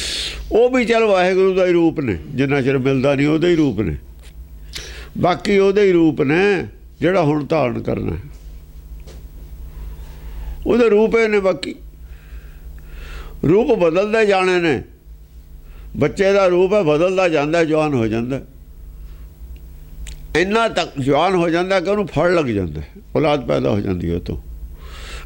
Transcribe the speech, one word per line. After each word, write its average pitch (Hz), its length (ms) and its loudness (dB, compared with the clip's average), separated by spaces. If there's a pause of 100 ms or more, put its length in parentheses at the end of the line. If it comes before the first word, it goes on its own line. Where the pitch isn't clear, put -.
(520)
ਉਹ 247 180 4
ਵੀ 254 140 2
ਚੱਲ 226 200 4
ਵਾਹਿਗੁਰੂ 190 500 4
ਦਾ 185 120 4
ਹੀ 180 60 4
ਰੂਪ 165 280 2
ਨੇ, 107 180 0 (160)
ਜਿੰਨਾ 139 280 2
ਚਿਰ 135 160 2
ਮਿਲਦਾ 135 360 2
ਨਹੀਂ 139 120 2
ਉਹਦੇ 156 220 2
ਹੀ 175 80 4
ਰੂਪ 135 240 2
ਨੇ, 82 160 -2 (1200)
ਬਾਕੀ 180 400 2
ਉਹਦੇ 196 240 4
ਹੀ 190 100 6
ਰੂਪ 160 300 4
ਨੇ 165 440 2 (340)
ਜਿਹੜਾ 180 220 2
ਹੁਣ 147 240 0
ਧਾਰਨ 123 360 0
ਕਰਨਾ 107 300 -4
ਹੈ। 85 80 -6 (2500)
ਉਹਦੇ 233 240 4
ਰੂਪ 208 260 4
ਇਹ 226 120 4
ਨੇ, 208 120 2
ਬਾਕੀ 185 340 0 (1700)
ਰੂਪ 226 300 4
ਬਦਲਦੇ 208 480 2
ਜਾਣੇ 185 340 2
ਨੇ। 147 220 0 (1120)
ਬੱਚੇ 151 360 2
ਦਾ 196 140 6
ਰੂਪ 180 260 4
ਹੈ, 208 100 4
ਬਦਲਦਾ 180 460 2
ਜਾਂਦਾ, 156 360 2
ਜਵਾਨ 156 300 2
ਹੋ 113 120 2
ਜਾਂਦਾ। 117 340 -4 (2000)
ਇੰਨਾ 214 300 2
ਤੱਕ 170 220 -2 (100)
ਜਵਾਨ 147 340 2
ਹੋ 175 140 2
ਜਾਂਦਾ 185 320 2
ਕਿ 175 100 -2
ਉਹਨੂੰ 208 160 0
ਫਲ 175 280 2
ਲੱਗ 165 100 2
ਜਾਂਦਾ, 92 380 -2 (340)
ਔਲਾਦ 147 300 0
ਪੈਦਾ 135 240 0
ਹੋ 101 100 0
ਜਾਂਦੀ 90 300 -2
ਹੈ, 85 40 0
ਉਹ 90 60 -2
ਤੋਂ - 160 -6 (880)